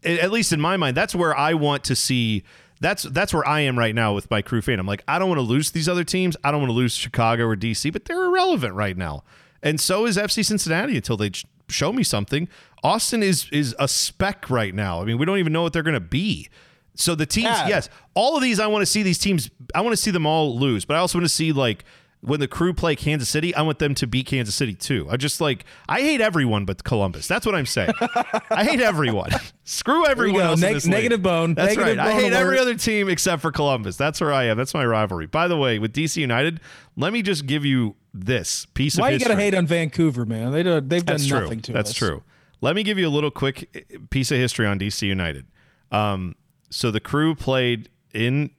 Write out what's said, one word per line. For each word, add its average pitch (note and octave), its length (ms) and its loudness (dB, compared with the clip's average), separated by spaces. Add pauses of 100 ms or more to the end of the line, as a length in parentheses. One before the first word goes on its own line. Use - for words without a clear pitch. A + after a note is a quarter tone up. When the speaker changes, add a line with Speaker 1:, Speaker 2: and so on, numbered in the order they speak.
Speaker 1:
a-, E3+ 160 0
at F3+ 120 2
least A3 200 0
in D#3+ 80 0
my E3 160 2
mind, C#3+ 220 0
that's F#3+ 180 -2
where E3 220 2
I D3+ 160 2
want D3 320 0
to B2+ 100 0
see, A#2 480 0 (380)
that's, F3+ 220 0
that's F3 300 -2
where D#3 140 0
I D3+ 140 2
am C3 180 0
right A2 160 2
now A2+ 180 2
with G2+ 160 -4
my G#2 120 0
Crew A2+ 200 -2
fan. A2+ 180 0
I'm F#2 60 -4
like, G2+ 220 -4
"I D3 100 0
don't F#3+ 120 2
wanna D#3+ 120 2
lose B2+ 300 0
these D#3+ 160 -2
other F3+ 160 0
teams. F#3 400 -2
I C#3+ 80 0
don't D3 80 0
wanna C3 140 0
lose A#2+ 200 2
Chicago A#2 520 0
or A2+ 100 0
D A2 180 -4
C, C#3+ 160 -4
but - 140 -8
they're F4+ 220 -2
irrelevant F4 480 2
right F#3+ 240 -2
now." D2+ 260 -6 (400)
And D3+ 160 0
so G3 260 2
is G#3 120 0
F G#3 120 -2
C A3 140 0
Cincinnati G3+ 540 0
until A2+ 180 -2
they G2+ 160 -2
sh-, - 140 -10 (240)
show E3+ 240 -2
me B3+ 100 0
something. C#3+ 460 -2 (340)
Austin A3 400 0
is, F#3 280 0
is D3 280 0
a C#3 80 0
speck - 640 -2
right G#2+ 260 0
now. F#2+ 260 -2
I F#2+ 40 -4
mean, A2+ 120 0
we C#3+ 80 0
don't F#3+ 140 0
even D#3+ 140 0
know E3 100 2
what E3+ 80 0
they're E3 120 -2
gonna D3+ 180 0
be. B2+ 480 -4 (460)
So - 200 0
the D#3 100 0
teams, - 200 0
Speaker 2:
Yeah. G#3 240 2
Speaker 1:
yes, G3 200 0 (240)
all B3 220 4
of C#4 80 2
these, A#3 160 2
I G#3+ 80 2
wanna G#3 180 2
see G#3+ 180 0
these F3+ 160 2
teams, F3+ 300 0 (240)
I D#3+ 60 2
wanna A3 180 2
see G#3+ 140 0
them E3+ 140 2
all D3+ 340 2
lose, B2 240 2
but D3 120 -2
I D#3+ 40 2
also F3 180 0
wanna E3+ 120 2
see, D#3+ 240 0
like, B2+ 320 0 (360)
when D3 180 -2
the C#3 80 -2
Crew F3 260 0
play D#3+ 220 0
Kansas D3 340 -2
City, E3 240 0
I D3 80 0
want D#3 180 0
them D3 160 2
to B2+ 120 -2
beat B2+ 180 -2
Kansas A#2+ 300 -2
City A#2+ 180 0
too. F2+ 380 -4
I A#2+ 60 0
just, C#3 220 -2
like, D3 240 -2 (240)
I G#3 140 0
hate C#4+ 200 2
everyone C3 440 2
but F#2+ 180 -6
Columbus. F#2+ 440 -2
That's F#3+ 180 -2
what A3 80 0
I'm D3+ 140 0
saying. A#2 280 0
Speaker 2:
<laughs> - 60 -4 (480)
Speaker 1:
I G#3+ 140 2
hate C#4 180 2
everyone. D3+ 480 2 (180)
<laughs> - 160 -20
Screw - 380 0
Speaker 2:
There - 20 -
we D#4 60 6
Speaker 1:
everyone A3+ 320 2
Speaker 2:
go. F3+ 60 4
Speaker 1:
else D#3+ 120 4
in - 80 4
Speaker 2:
Neg-, G#3 80 2
Speaker 1:
this C#3+ 100 -2
league. E3+ 80 4
Speaker 2:
negative A3+ 280 2
bone. E3+ 320 2
Speaker 1:
That's F#3+ 220 2
Speaker 2:
Negative A3 220 2
Speaker 1:
right. G3+ 100 0
I G#3+ 60 2
Speaker 2:
bone G#3+ 80 2
Speaker 1:
hate G#3 120 2
every C4+ 240 2
Speaker 2:
alert. C4 40 4
Speaker 1:
other B3 140 2
team G#3 340 0
except E3+ 340 0
for D#3+ 80 -2
Columbus. C3 460 0
That's D3+ 240 -2
where D#3 120 0
I C3+ 120 2
am. A2 120 2
That's B2+ 160 -2
my D3 120 0
rivalry. G#2 420 0
By E3 200 0
the F3 100 2
way, B2+ 200 2
with A2 160 -2
D D3+ 140 0
C D3+ 140 -2
United, C#3+ 400 0 (360)
let E3+ 160 0
me A#3+ 80 0
just F3+ 240 -2
give C#3+ 180 -2
you B2+ 320 2 (180)
this G2 600 -4
piece - 220 0
of F3+ 60 2
Speaker 2:
Why B3 80 4
you C#4+ 60 2
Speaker 1:
history. A#3+ 200 0
Speaker 2:
gotta G3 60 2
hate G3+ 120 2
on F3+ 140 2
Vancouver, D#3 580 0
man? A2+ 260 -4
They D#3+ 120 0
do, E3+ 180 2
they've E3+ 240 0
done D3+ 120 0
Speaker 1:
That's C#3+ 100 0
true. C#3 140 0
Speaker 2:
nothing G#2 200 -6
to A#2 120 -10
Speaker 1:
That's G#2+ 180 -2
Speaker 2:
us. - 40 -6
Speaker 1:
true. E2 280 -2 (380)
Let C#3 140 0
me G#3 80 -2
give G#3 140 -2
you F3+ 100 2
a - 20 0
little D3 220 0
quick, - 440 -4
eh, - 220 -18 (120)
piece C3 220 0
of C#3 60 2
history B2 280 0
on G2+ 140 0
D G2 100 -2
C - 180 -6
United. E2+ 380 -4 (460)
Um, G2+ 440 -2 (360)
so - 180 -2
the G#2+ 100 -2
Crew D#3 360 0
played B2 540 -2 (240)
in B2+ 440 0